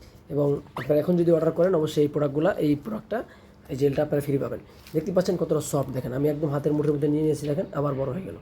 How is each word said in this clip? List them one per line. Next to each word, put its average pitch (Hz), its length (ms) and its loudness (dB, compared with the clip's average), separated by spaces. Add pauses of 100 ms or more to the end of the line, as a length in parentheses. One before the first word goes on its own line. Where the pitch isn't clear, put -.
(300)
এবং 143 320 0 (140)
আপনারা 147 240 2
এখন 175 180 2
যদি 170 140 4
অর্ডার 160 200 4
করেন, 180 240 2
অবশ্যই 151 260 2
এই 147 60 6
প্রোডাক্টগুলা, 147 460 0
এই 147 220 2
প্রোডাক্টটা, 208 480 -6 (460)
এই 147 60 -6
জেলটা 143 280 2
আপনারা 147 180 0
ফ্রি 139 160 -2
পাবেন। 120 220 -6 (340)
দেখতে 160 180 -2
পাচ্ছেন 180 260 0
কতটা 160 240 0
সফট 135 320 -2
দেখেন, 123 200 -6
আমি 139 160 0
একদম 147 200 -2
হাতের 143 240 0
মুঠোর 147 200 2
মধ্যে 147 140 0
নিয়ে 151 160 2
নিয়েছি 147 240 0
দেখেন, 147 260 -2
আবার 143 200 -2
বড় 131 180 -2
হয়ে 185 100 -6
গেল। 160 200 -10